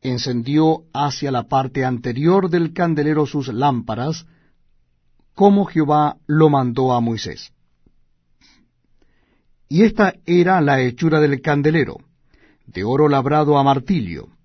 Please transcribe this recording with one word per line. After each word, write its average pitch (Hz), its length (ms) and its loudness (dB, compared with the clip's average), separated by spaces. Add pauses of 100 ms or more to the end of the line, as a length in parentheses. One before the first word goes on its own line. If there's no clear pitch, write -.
Encendió 135 800 0 (100)
hacia 139 380 -4
la 120 120 -2
parte 135 420 -2
anterior 135 640 0
del 165 240 -2
candelero 156 520 0
sus 135 240 -6
lámparas, 123 760 -4 (1080)
como 202 300 2
Jehová 151 600 0
lo 156 240 4
mandó 131 440 0
a 120 80 0
Moisés. 113 500 -6 (2250)
Y 170 160 4
esta 208 320 2 (100)
era 175 360 2
la 139 200 2
hechura 147 380 0
del 143 220 0
candelero, 147 560 0 (680)
de - 180 -10
oro 139 240 2
labrado 147 500 2
a 139 60 2
martillo 123 680 -2 (160)